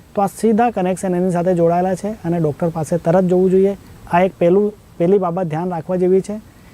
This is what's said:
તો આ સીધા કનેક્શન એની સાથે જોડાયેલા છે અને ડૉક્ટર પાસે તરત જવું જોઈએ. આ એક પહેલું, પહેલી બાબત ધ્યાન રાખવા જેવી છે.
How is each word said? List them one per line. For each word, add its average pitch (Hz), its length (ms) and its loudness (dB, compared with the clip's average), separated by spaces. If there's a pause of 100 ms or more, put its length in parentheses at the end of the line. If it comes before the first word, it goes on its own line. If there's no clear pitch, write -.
(140)
તો 208 80 0
આ 196 40 0
સીધા 226 440 0
કનેક્શન 185 440 -2
એની 180 180 0
સાથે 175 220 0
જોડાયેલા 175 400 2
છે 190 140 -8
અને 175 300 -4
ડૉક્ટર 156 300 -2
પાસે 165 280 -4
તરત 170 280 2
જવું 180 260 2
જોઈએ. 190 260 2 (360)
આ 175 80 4
એક 185 180 0
પહેલું, 196 340 2 (260)
પહેલી 185 200 2
બાબત 180 280 -4
ધ્યાન 165 240 -6
રાખવા 180 260 -6
જેવી 185 240 2
છે. 208 200 -10 (340)